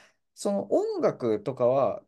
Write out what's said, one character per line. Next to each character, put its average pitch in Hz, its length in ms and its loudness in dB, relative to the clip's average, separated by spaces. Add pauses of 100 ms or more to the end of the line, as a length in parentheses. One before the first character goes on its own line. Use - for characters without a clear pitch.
(340)
そ - 180 -4
の 202 220 -4
音 403 280 0
楽 117 400 0
と 127 140 -6
か 123 100 0
は、 123 420 2